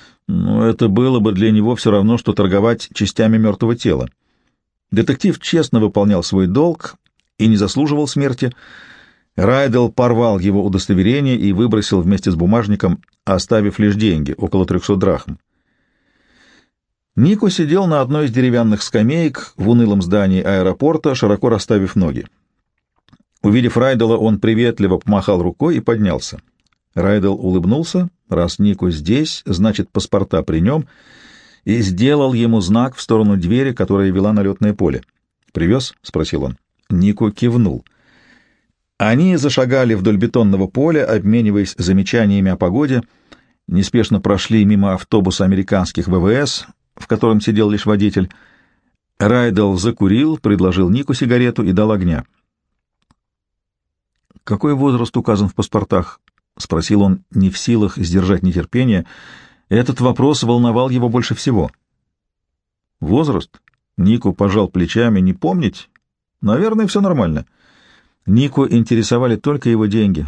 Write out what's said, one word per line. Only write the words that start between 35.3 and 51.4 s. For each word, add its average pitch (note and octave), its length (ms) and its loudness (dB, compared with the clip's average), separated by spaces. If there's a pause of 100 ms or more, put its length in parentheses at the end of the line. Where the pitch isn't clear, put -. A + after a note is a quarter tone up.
"Привез?" — G2 500 -2
спросил D#2 420 -6
он. C2 120 -8 (320)
Нико G#2 440 0
кивнул. A#2 520 0 (1120)
Они D3+ 400 2
зашагали C3 580 0
вдоль G2+ 240 0
бетонного G2 500 2
поля, D3 360 0
обмениваясь G#2 720 0
замечаниями G2 760 0
о F2+ 40 -2
погоде, A#2+ 460 0 (640)
неспешно G2 540 0
прошли G2+ 440 0
мимо G2+ 300 2
автобуса F#2+ 500 -2
американских F#2+ 640 -2
В F#2 100 0
В F2+ 120 2
С, C3 400 -2 (300)
в - 80 -20
котором A2 340 0
сидел G#2 300 0
лишь G#2 160 -4
водитель. G2+ 440 0 (880)
Райдел G#2 580 2
закурил, A2+ 640 0
предложил F#2 520 2
Нику C3 240 0
сигарету B2 480 0